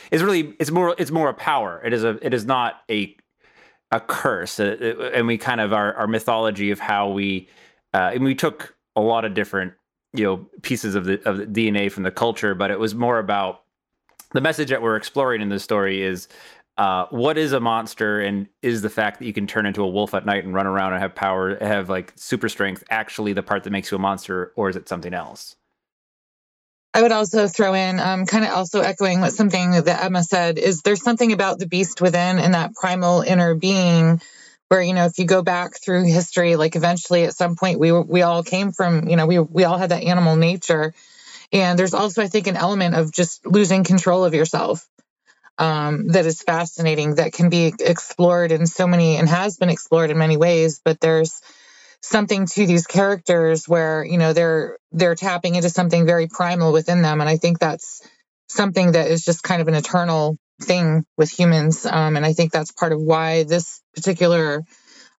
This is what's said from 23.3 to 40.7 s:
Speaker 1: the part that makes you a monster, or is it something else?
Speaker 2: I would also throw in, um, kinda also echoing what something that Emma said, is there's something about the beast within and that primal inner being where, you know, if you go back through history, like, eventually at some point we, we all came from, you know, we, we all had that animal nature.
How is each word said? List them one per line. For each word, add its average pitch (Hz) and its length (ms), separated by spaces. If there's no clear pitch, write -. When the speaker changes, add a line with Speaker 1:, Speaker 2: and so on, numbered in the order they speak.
Speaker 1:
the 98 100
part 98 220
that 104 60
makes 98 200
you 101 60
a 95 60
monster, 92 560
or 104 100
is 92 80
it 92 140
something 87 240
else? 80 420
Speaker 2:
I 226 80
would 233 120
also 214 340
throw 190 260
in, 185 280
um, 185 240
kinda 208 280
also 185 280
echoing 185 400
what 208 100
something 180 400
that 170 320
Emma 180 200
said, 170 340
is 170 240
there's 202 200
something 233 300
about 190 260
the 180 100
beast 180 340
within 180 360
and 175 160
that 165 200
primal 180 480
inner 175 340
being 170 680
where, 185 140
you 180 120
know, 175 120
if 170 120
you 185 80
go 185 160
back 175 400
through 185 220
history, 170 540
like, 160 180
eventually 175 480
at 151 100
some 175 220
point 185 240
we, 165 140
we 170 300
all 170 200
came 190 300
from, 170 340
you 170 80
know, 160 100
we, 175 140
we 160 240
all 175 140
had 180 140
that 170 120
animal 175 320
nature. 165 580